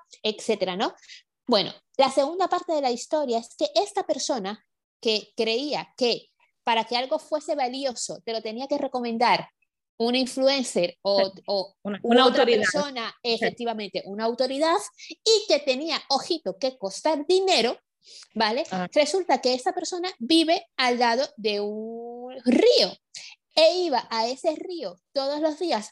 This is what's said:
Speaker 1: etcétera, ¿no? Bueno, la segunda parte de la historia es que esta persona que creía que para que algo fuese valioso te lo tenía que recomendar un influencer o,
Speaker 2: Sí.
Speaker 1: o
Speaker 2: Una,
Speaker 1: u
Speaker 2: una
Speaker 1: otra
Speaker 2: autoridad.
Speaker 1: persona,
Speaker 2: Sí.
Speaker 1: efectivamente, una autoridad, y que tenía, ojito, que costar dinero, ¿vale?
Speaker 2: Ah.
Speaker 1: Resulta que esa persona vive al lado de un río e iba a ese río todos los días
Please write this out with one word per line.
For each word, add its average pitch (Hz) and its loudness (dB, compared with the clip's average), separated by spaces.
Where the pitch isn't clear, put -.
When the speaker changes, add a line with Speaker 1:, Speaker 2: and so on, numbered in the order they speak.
Speaker 1:
etcétera, 214 -4
¿no? 233 -2
Bueno, 202 2
la 262 4
segunda 320 0
parte 349 -2
de 302 0
la 254 0
historia 247 -2
es - -12
que 302 0
esta 381 0
persona 233 -4
que 214 -2
creía 226 -4
que 233 -2
para 226 0
que 240 -4
algo 262 -2
fuese 302 -6
valioso 254 -6
te 233 -8
lo 226 -6
tenía 226 -8
que 285 -2
recomendar 240 0
un 233 0
influencer 262 0
o, 196 2
Speaker 2:
Sí. - -20
Speaker 1:
o 196 -4
Speaker 2:
Una, 202 -6
Speaker 1:
u 233 0
Speaker 2:
una 254 8
Speaker 1:
otra 262 4
Speaker 2:
autoridad. 233 4
Speaker 1:
persona, 285 -4
Speaker 2:
Sí. - -20
Speaker 1:
efectivamente, 220 -4
una 202 -6
autoridad, 262 0
y 427 2
que 302 4
tenía, 277 -2
ojito, 269 -2
que 262 -4
costar 294 -2
dinero, 359 4
¿vale? 220 0
Speaker 2:
Ah. 180 -4
Speaker 1:
Resulta 294 2
que 254 2
esa 262 -2
persona 349 -6
vive 330 4
al 247 2
lado 240 2
de 208 -2
un 233 -8
río 330 6
e 320 6
iba 302 0
a 226 -2
ese 302 -2
río 320 -10
todos 277 -2
los 311 -2
días 262 -2